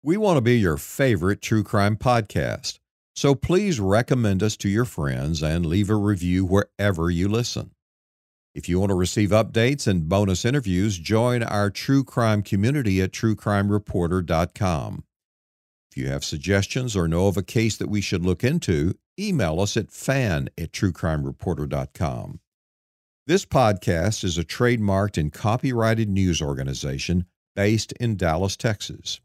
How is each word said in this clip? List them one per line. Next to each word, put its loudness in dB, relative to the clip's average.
We 4
want 4
to 4
be 4
your 2
favorite 0
true 0
crime 2
podcast, -2
so 4
please 0
recommend 2
us 0
to -4
your 2
friends -4
and 0
leave 0
a 2
review 2
wherever 0
you 0
listen. -4
If -10
you 0
want 2
to 2
receive 2
updates 2
and 0
bonus 2
interviews, 0
join 0
our 0
true 0
crime 0
community 0
at -2
true 0
crime 0
reporter -2
dot 0
com. -4
If -12
you -4
have -6
suggestions -2
or 2
know 2
of 2
a -2
case 0
that -8
we -2
should -2
look 0
into, 0
email -2
us 0
at -4
fan -2
at -8
truecrimereporter -4
dot -6
com. -6
This 2
podcast 0
is -2
a -2
trademarked 0
and -2
copyrighted 0
news 2
organization -4
based 0
in -2
Dallas, -2
Texas. -6